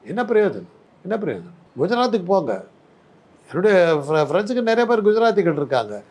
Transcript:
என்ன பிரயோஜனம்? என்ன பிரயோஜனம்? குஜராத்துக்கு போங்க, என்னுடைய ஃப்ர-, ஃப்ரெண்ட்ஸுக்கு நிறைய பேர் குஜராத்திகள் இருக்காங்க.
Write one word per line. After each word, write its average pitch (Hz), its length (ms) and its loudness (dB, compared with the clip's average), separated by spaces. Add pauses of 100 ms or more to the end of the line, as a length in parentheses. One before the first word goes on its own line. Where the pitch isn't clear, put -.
என்ன 226 180 -4
பிரயோஜனம்? 208 440 0 (420)
என்ன 214 80 -4
பிரயோஜனம்? 123 640 -8
குஜராத்துக்கு 220 440 0
போங்க, 160 380 -2 (880)
என்னுடைய 170 600 2
ஃப்ர-, 156 40 0
ஃப்ரெண்ட்ஸுக்கு 185 480 0
நிறைய 226 240 2
பேர் 220 200 0
குஜராத்திகள் 208 480 2
இருக்காங்க. 117 580 -4